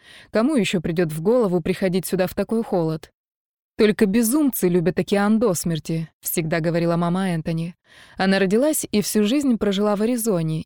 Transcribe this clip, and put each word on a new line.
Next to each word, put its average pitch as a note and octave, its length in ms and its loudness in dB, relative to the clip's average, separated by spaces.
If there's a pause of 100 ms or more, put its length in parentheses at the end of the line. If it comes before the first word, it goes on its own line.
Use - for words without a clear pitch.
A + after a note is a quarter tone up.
(300)
Кому B3+ 260 0
еще F#3+ 260 0
придет E3+ 280 -2
в D#3 120 -6
голову G3 400 2
приходить F#3 420 -2
сюда F#3 220 -2
в - 80 -10
такой A3+ 280 -2
холод? D#3+ 480 -2 (680)
«Только G#3+ 280 4
безумцы A#3 640 2
любят F3 300 2
океан G3+ 400 2
до G#3+ 160 2
смерти», E3 540 -4 (120)
всегда E3 380 -4
говорила E3+ 380 0
мама F3 340 0
Энтони. E3 460 -4 (400)
Она F#3+ 240 2
родилась A#3 500 0
и G#3+ 120 0
всю - 200 0
жизнь B3+ 340 2
прожила G3+ 380 0
в G3+ 80 -2
Аризоне, F#3+ 640 -2